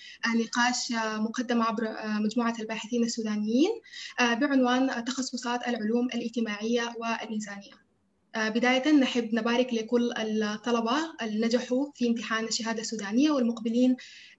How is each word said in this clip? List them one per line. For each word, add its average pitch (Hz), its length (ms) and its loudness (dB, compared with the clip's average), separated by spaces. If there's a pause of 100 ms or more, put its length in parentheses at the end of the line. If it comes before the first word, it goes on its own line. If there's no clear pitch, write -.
(260)
آه، 233 120 2
نقاش، 240 540 0
آه، 220 300 -2
مقدمة 233 440 0
عبر، 220 220 -2
آه، 214 320 -4
مجموعة 226 400 0
الباحثين 220 440 -2
السودانيين، 220 680 0 (480)
آه، 247 140 4
بعنوان 254 720 2
تخصصات 247 600 -4
العلوم 233 380 0
الاجتماعية 233 920 -2
والإنسانية. 214 920 -8 (460)
آه، 220 140 0
بداية 254 420 2
نحب 240 440 4
نبارك 240 380 2
لكل 240 440 2
الطلبة 220 800 0 (240)
اللي 220 240 0
نجحوا 247 500 0
في 240 120 0
امتحان 226 360 0
الشهادة 226 380 -4
السودانية 220 500 0
والمقبلين، 240 640 2 (440)